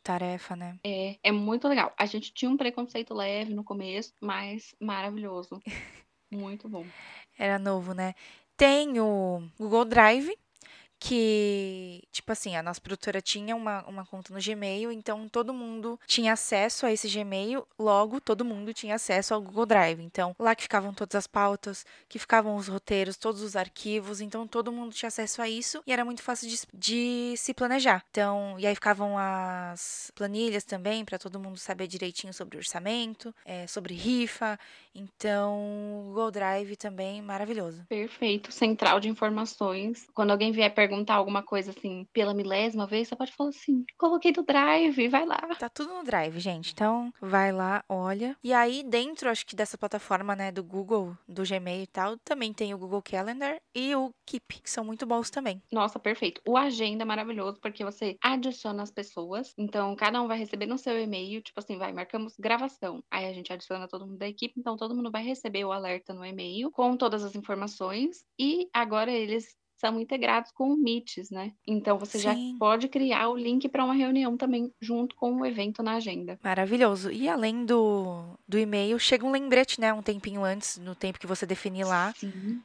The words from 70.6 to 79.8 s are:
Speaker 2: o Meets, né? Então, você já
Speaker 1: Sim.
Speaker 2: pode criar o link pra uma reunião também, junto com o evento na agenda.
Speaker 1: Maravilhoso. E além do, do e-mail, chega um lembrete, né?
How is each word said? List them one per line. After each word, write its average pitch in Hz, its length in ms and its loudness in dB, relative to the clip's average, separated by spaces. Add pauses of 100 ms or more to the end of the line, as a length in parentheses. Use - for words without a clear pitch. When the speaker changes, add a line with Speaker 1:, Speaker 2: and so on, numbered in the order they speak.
Speaker 2:
o 302 40 4
Meets, 233 520 0
né? 196 220 -6 (160)
Então, 208 320 2
você 202 180 -6
já 208 160 2
Speaker 1:
Sim. 247 240 -4
Speaker 2:
pode 226 300 4
criar 262 420 2
o 247 60 0
link 247 340 2
pra 269 160 2
uma 262 80 2
reunião 262 420 4
também, 247 360 0 (100)
junto 233 340 -2
com 240 200 0
o 254 100 0
evento 214 380 -2
na 220 140 0
agenda. 180 460 -6
Speaker 1:
Maravilhoso. 196 680 4
E 262 180 0
além 240 340 0
do, 208 600 4 (240)
do 196 100 2
e-mail, 208 400 2
chega 233 260 4
um 262 60 2
lembrete, 269 500 4
né? 220 140 4